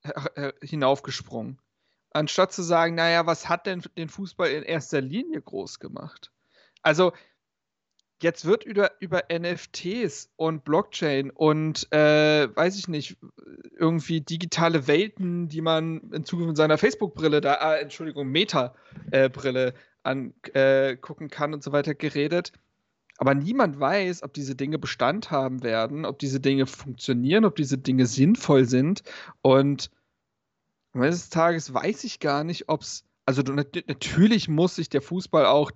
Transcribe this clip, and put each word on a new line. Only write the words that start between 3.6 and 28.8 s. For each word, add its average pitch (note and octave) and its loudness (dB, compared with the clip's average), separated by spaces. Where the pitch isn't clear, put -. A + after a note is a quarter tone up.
denn F3+ -6
den E3 -10
Fußball F3 -4
in D3 -4
erster D#3 -4
Linie A3 -6
groß - -12
gemacht?“ - -18
Also, E3 4
jetzt E3 -2
wird G3 0
über, G3+ 0
über F3+ -4
N E3+ -4
F F3 -6
Ts G3+ -8
und D#3+ -4
Blockchain D3 0
und, D#3 0
äh, D3+ 4
weiß F#3 0
ich F#3 -10
nicht, D#3 -8
irgendwie E3 0
digitale E3 -2
Welten, F3 0
die D#3 -8
man D#3+ -2
in D#3 -8
Zukunft E3+ -4
mit D#3 -4
seiner D#3 4
Facebook-Brille D#3+ 0
da, C#3 2
äh, D3+ -2
Entschuldigung, C#3+ -10
Meta, C#3+ 0
äh, C3+ 4
Brille B2+ -2
an-, C3+ -4
äh, C3+ 4
gucken D3+ -16
kann D3+ -4
und D3 -10
so C#3 -8
weiter D3 0
geredet. D3+ -2
Aber C3+ 4
niemand D#3+ 0
weiß, F3+ -2
ob C#3+ -14
diese C#3 -6
Dinge C#3 -4
Bestand C#3 -2
haben C3 -2
werden, A#2 -2
ob C3+ -8
diese C3+ -4
Dinge C3+ 2
funktionieren, C3+ 0
ob G3+ 2
diese C3+ 0
Dinge C3 2
sinnvoll C#3 6
sind. C3 2